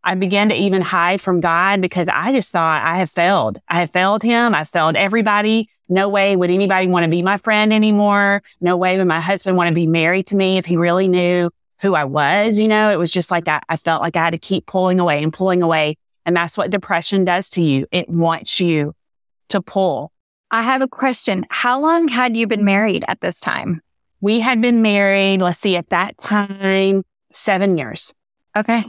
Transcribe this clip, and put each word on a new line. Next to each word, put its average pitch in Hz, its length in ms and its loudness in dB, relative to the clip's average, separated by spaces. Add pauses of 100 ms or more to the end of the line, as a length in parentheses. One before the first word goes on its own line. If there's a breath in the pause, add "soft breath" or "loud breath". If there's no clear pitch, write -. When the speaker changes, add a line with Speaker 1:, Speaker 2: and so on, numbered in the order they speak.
Speaker 1:
I 185 60 0
began 196 360 0
to 208 60 0
even 190 280 2
hide 180 360 0
from 180 200 0
God 180 420 2
because 175 300 -2
I 185 200 -2
just 254 200 -2
thought 160 320 0
I 165 160 -2
have 175 100 -2
failed. 170 580 0
I 170 120 -2
have 170 100 -2
failed 196 320 0
him. 233 320 2
I 156 100 0
failed 160 320 0
everybody. 214 720 0 (220 soft breath)
No 190 200 0
way 196 260 2
would 180 160 2
anybody 185 360 2
want 175 180 2
to 165 40 0
be 170 140 0
my 196 140 0
friend 214 360 2
anymore. 202 720 2 (180 loud breath)
No 180 160 0
way 185 220 0
would 185 80 2
my 165 120 2
husband 185 380 -2
want 175 120 2
to 165 40 0
be 165 140 2
married 170 400 0
to 202 80 -4
me 190 240 2
if 175 80 -6
he 175 100 0
really 175 300 2
knew 180 420 2 (320)
who 196 140 0
I 151 80 0
was. 165 560 0
You 214 80 2
know, 214 240 4
it 185 60 2
was 165 140 -2
just 180 200 -2
like, 170 160 -2
I, 151 200 0
I 165 100 -4
felt 160 260 -2
like 165 120 -6
I 165 80 0
had 170 60 0
to 165 80 -6
keep - 300 -6
pulling 185 320 0
away 151 240 0
and 156 100 -2
pulling 180 300 0
away. 156 340 0 (260)
And 175 140 0
that's 170 180 -2
what 185 140 -2
depression 190 560 -2
does 180 260 -2
to 180 120 -2
you. 139 280 0
It 175 160 -2
wants 165 520 -2
you 160 340 0 (560)
to 202 100 -2
pull. 175 520 -4 (400)
Speaker 2:
I 226 100 0
have 262 220 0
a 262 40 -2
question. 240 600 -4
How 247 300 -2
long 330 300 2
had 240 280 0
you 226 80 0
been 208 180 -2
married 202 440 2
at - 140 -6
this - 180 -4
time? - 420 -4 (400)
Speaker 1:
We 214 180 0
had 233 220 0
been 240 220 2
married, 196 580 2
let's 180 160 0
see, 190 180 0
at 175 140 -4
that 185 300 -2
time, 196 840 0 (280)
seven 196 440 0
years. 131 380 -8 (420)
Speaker 2:
Okay. 220 340 -2